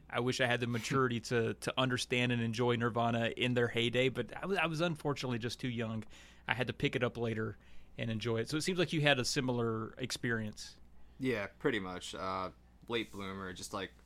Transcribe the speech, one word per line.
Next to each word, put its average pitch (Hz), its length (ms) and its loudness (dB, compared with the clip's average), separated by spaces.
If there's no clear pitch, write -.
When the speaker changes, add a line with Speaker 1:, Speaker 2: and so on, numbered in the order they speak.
Speaker 1:
I 120 100 -2
wish 123 220 0
I 127 60 6
had 120 140 2
the 123 40 2
maturity 120 540 0
to, 113 340 0
to - 240 -4
understand 123 540 2
and 120 100 2
enjoy 117 360 4
Nirvana 117 500 2
in 123 160 2
their 120 140 6
heyday. 120 420 2
But 117 220 -2
I 165 60 -4
was, 190 100 0
I 165 80 2
was 160 160 -2
unfortunately 143 560 0
just 113 220 -4
too 131 100 -4
young. 113 340 -4
I 127 80 2
had 123 120 2
to 117 60 -2
pick - 220 0
it - 80 2
up 120 160 0
later 110 380 -2
and 131 100 -2
enjoy 113 280 0
it. 113 120 -2
So 151 80 0
it 156 40 0
seems 180 180 0
like 165 120 0
you 160 100 2
had 143 180 6
a 120 60 0
similar 117 720 0
experience. - 800 -4
Speaker 2:
Yeah, 117 260 0
pretty 123 200 0
much. 92 360 -6
Uh, 95 340 -4
late 113 240 -2
bloomer, 95 420 -8
just, - 220 -8
like, 95 160 -4